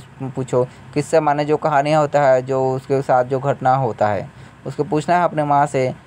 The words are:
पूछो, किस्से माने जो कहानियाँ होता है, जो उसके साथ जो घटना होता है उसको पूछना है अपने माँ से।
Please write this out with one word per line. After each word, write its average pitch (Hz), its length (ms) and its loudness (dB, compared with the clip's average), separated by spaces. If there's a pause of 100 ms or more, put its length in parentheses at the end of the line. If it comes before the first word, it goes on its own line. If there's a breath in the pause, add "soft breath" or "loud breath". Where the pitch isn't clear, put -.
(240)
पूछो, 131 380 -2 (320 loud breath)
किस्से 147 260 0
माने 147 240 0
जो 147 140 0
कहानियाँ 151 420 2
होता 147 220 0
है, 131 200 4
जो 131 300 -2
उसके 135 300 -2
साथ 127 220 2
जो 131 160 -2
घटना 131 360 0
होता 110 320 0
है 101 200 -4 (380 loud breath)
उसको 143 180 -4
पूछना 151 320 0
है 175 80 2
अपने 151 200 0
माँ 143 220 2
से। 131 260 -2 (140)